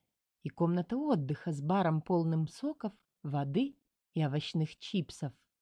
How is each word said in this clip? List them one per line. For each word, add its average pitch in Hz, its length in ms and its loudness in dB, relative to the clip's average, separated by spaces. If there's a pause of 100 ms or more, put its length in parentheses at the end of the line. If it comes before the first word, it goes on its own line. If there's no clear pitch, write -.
(440)
и 156 60 -8
комната 170 460 0
отдыха 175 540 0
с 143 100 -4
баром, 160 420 2
полным 165 440 2
соков, - 460 -6 (300)
воды 147 540 0 (360)
и 160 120 2
овощных 151 540 0
чипсов. - 540 -4 (300)